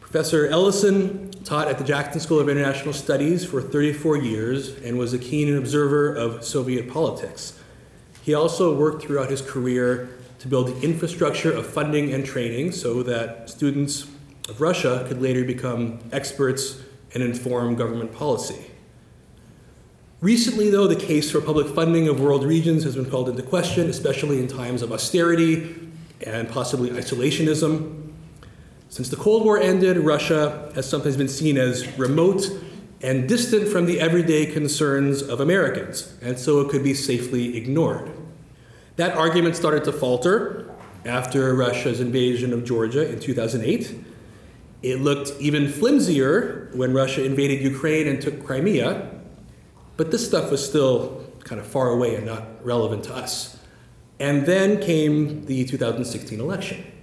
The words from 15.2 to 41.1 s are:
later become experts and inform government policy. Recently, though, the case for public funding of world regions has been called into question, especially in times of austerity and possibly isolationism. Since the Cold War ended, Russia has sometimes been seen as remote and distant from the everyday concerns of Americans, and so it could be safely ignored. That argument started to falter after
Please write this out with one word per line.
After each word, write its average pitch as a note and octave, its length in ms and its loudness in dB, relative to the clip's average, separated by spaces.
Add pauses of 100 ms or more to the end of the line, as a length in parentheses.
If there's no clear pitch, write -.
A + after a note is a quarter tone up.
later B2+ 220 2
become A#2+ 560 -4 (120)
experts C3+ 680 -2 (340)
and B2 80 -2
inform A#2+ 540 0
government A2+ 360 -4
policy. - 540 -4 (1500)
Recently, A3+ 480 4
though, G3+ 180 6
the E3+ 100 4
case D3+ 340 0
for D3 100 2
public D3+ 280 0
funding E3 400 2
of C3+ 120 2
world C#3 240 4
regions D#3+ 400 2
has C3 100 -2
been B2+ 140 -4
called B2+ 220 -2
into B2 120 -4
question, F3 460 0
especially C#3+ 500 0
in B2 100 -2
times B2 340 -4
of A2+ 100 -6
austerity E3 840 2 (520)
and A2+ 200 -4
possibly B2 440 -2
isolationism. D3+ 1200 0 (760)
Since B2 180 -8
the D3 80 -6
Cold G#3+ 300 4
War G#3 120 6
ended, F#3 400 4
Russia D3+ 760 2
has C3+ 120 -4
sometimes C#3+ 300 -2
been C#3 120 0
seen D3+ 280 0
as B2+ 400 0
remote E3 540 2 (500)
and C3 260 0
distant G#3+ 420 2
from F3+ 180 2
the F3 120 2
everyday D#3+ 460 4
concerns C#3 800 0
of A#2+ 180 -4
Americans, - 800 0
and B2+ 180 -6
so D3 220 4
it C#3+ 80 0
could C#3+ 140 0
be C3+ 100 2
safely B2 640 -2
ignored. C3 540 -2 (840)
That - 200 0
argument E3 400 2
started D3+ 280 2
to D3 80 -2
falter C3+ 800 0 (360)
after C3 480 0